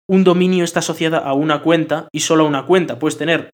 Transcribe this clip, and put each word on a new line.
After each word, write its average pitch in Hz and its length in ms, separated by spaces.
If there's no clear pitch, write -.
un 190 140
dominio 180 400
está 170 160
asociado 160 380
a 135 160
una 147 280
cuenta 160 500
y 151 100
solo 160 240
a - 20
una 135 180
cuenta. 165 320
Puedes 151 220
tener 151 340